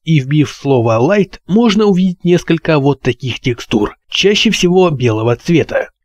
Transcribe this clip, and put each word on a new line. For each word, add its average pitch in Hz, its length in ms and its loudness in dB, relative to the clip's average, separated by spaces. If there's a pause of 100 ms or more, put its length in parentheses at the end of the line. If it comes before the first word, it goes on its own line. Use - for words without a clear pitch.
и 156 160 2
вбив 139 320 0
слово 117 480 0
"light", 185 480 0
можно 214 380 2
увидеть 185 360 0
несколько 170 560 0
вот 139 220 0
таких 123 400 -6
текстур, - 560 -4 (120)
чаще 208 420 0
всего 185 400 2
белого 120 440 -2
цвета. - 540 -2 (160)